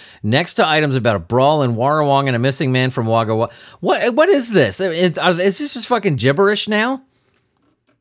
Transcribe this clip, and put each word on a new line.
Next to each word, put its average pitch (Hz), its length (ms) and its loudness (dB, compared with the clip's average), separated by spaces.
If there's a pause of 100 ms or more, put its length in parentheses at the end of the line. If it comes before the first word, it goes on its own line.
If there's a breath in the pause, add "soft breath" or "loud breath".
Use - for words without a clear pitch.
(240 loud breath)
next 127 320 -2
to 185 120 2
items 151 280 0
about 110 220 0
a - 20 -8
brawl 135 420 2
in 120 140 0
Warrawong 139 500 0
and 131 100 0
a 117 40 -2
missing 135 320 0
man 127 180 0
from 127 160 -4
Wagga 113 300 0
Wa-, 113 140 -2 (300 loud breath)
what, 233 360 0
what 302 140 4
is 269 220 2
this? 131 280 2
It, 175 400 -2
are, 170 200 0
is 190 200 0
this 294 160 -4
just 233 120 -8
fucking 208 280 -2
gibberish 180 520 0
now? 233 360 -2 (960)